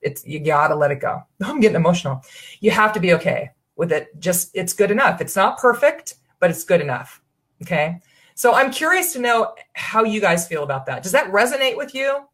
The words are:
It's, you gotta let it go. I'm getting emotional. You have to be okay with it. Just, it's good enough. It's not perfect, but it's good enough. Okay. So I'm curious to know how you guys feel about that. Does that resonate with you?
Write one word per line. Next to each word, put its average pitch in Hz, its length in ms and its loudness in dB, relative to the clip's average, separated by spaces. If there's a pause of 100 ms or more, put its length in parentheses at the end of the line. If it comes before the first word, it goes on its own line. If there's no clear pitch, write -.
It's, - 240 -8
you 147 140 -10
gotta 151 340 2
let 147 160 2
it 139 100 -4
go. - 220 -4 (200)
I'm 269 180 -4
getting 214 160 6
emotional. 160 460 0 (380)
You 208 100 4
have 214 240 2
to 214 60 -2
be 175 140 2
okay 131 360 -2 (260)
with 165 160 -2
it. 151 280 -4
Just, 175 340 -4
it's 180 180 -4
good 202 180 2
enough. 208 300 2
It's - 160 -6
not 196 220 0
perfect, 269 560 0 (240)
but 180 120 2
it's 165 140 -6
good 175 160 2
enough. 139 400 -8 (420)
Okay. 165 380 -4 (340)
So 240 200 2
I'm 269 160 2
curious 349 420 -2
to 262 60 -8
know 240 360 0 (200)
how - 300 0
you 214 160 0
guys 175 280 2
feel 156 140 -4
about 135 240 -4
that. 123 160 -8
Does 185 100 -8
that 269 180 2
resonate 247 460 2
with 277 180 -10
you? 277 400 -4